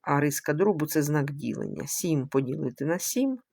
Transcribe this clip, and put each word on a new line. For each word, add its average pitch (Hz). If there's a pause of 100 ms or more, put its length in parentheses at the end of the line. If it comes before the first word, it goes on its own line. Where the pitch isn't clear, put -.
А 143
риска 147
дробу — 160
це 151
знак 147
ділення. -
Сім 143
поділити 135
на 170
сім 262 (140)